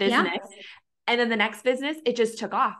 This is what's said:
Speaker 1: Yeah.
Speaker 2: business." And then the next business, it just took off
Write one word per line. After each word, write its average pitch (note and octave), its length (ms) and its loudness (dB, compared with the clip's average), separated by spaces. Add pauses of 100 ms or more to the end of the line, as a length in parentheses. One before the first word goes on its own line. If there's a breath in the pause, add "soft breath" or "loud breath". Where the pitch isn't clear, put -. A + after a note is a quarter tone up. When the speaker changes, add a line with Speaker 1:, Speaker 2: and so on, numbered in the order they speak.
Speaker 1:
Yeah. A#3 240 4
Speaker 2:
business." F3 240 -4 (600 loud breath)
And A#3+ 140 2
then A#3 80 2
the A3+ 60 2
next A3 280 0
business, C4+ 400 0
it A#3+ 120 0
just A3 240 0
took A3 120 -6
off A3 280 0